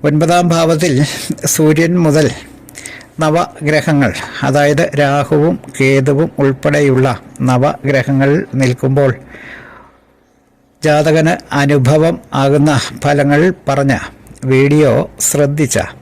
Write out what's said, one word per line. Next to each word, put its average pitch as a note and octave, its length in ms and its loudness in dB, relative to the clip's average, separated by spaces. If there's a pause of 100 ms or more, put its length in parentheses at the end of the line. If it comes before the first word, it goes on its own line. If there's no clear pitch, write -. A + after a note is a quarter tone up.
ഒൻപതാം D#3+ 460 2
ഭാവത്തിൽ E3 440 0 (520)
സൂര്യൻ D#3+ 540 2
മുതൽ D#3 280 2 (920)
നവഗ്രഹങ്ങൾ, D3+ 920 0 (320)
അതായത് C#3+ 400 0 (160)
രാഹുവും C#3+ 560 0 (160)
കേതുവും C3+ 580 0 (100)
ഉൾപ്പെടെയുള്ള C#3 680 0 (340)
നവഗ്രഹങ്ങൾ C3+ 880 0 (260)
നിൽക്കുമ്പോൾ C3 560 0 (1700)
ജാതകന് D#3 520 2 (200)
അനുഭവം C#3+ 640 2 (180)
ആകുന്ന C#3 380 2 (280)
ഫലങ്ങൾ C#3+ 420 2 (240)
പറഞ്ഞ C#3 280 0 (520)
വീഡിയോ C#3 460 4 (280)
ശ്രദ്ധിച്ച C#3+ 600 -2 (220)